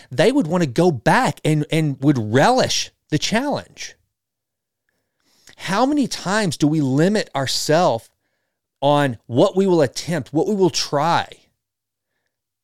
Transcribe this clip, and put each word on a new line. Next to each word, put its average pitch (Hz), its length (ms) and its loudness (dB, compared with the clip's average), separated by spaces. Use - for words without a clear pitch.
they 160 200 2
would 269 160 0
want 175 160 -2
to 147 60 0
go 170 220 2
back 165 520 0
and, 151 280 0
and 151 320 -2
would 135 160 2
relish 131 720 0
the 151 80 -2
challenge. 220 800 -6
How 208 300 0
many 285 200 0
times 196 520 -4
do 156 80 2
we 156 160 0
limit 156 520 0
ourselves 139 760 0
on 143 420 2
what 185 320 2
we 196 100 2
will 175 140 2
attempt, 143 540 -4
what 156 120 0
we 214 80 -2
will 190 140 2
try 147 580 -2